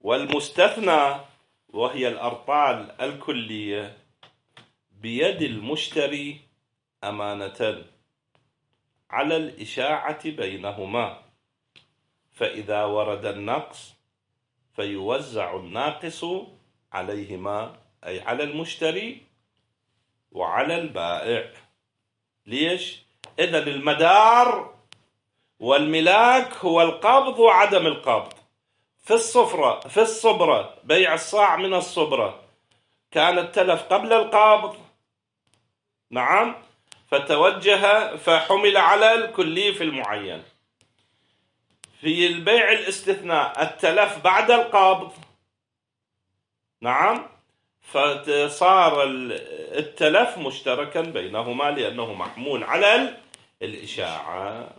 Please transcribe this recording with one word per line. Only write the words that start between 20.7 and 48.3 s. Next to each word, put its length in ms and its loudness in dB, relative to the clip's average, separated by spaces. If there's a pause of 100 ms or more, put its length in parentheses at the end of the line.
البائع. 720 -6 (960)
ليش؟ 560 -6 (360)
إذن 300 0
المدار 1040 4 (880)
والملاك 960 4
هو 260 2
القبض 560 2
وعدم 480 6
القبض. 460 -2 (720)
في 100 2
الصفرة، 720 2
في 140 2
الصبرة، 720 2 (100)
بيع 300 2
الصاع 420 2
من 180 -2
الصبرة، 680 -2 (680)
كان 280 2
التلف 440 0
قبل 300 0
القبض، 640 4 (1300)
نعم، 440 0 (520)
فتوجه 1080 2
فحمل 600 2
على 380 6
الكلي 580 -2
في 120 -6
المعين. 580 -6 (1600)
في 260 0
البيع 460 4
الاستثناء 880 -2
التلف 560 2
بعد 320 2
القبض، 600 4 (1700)
نعم، 480 0 (640)
فصار 1120 2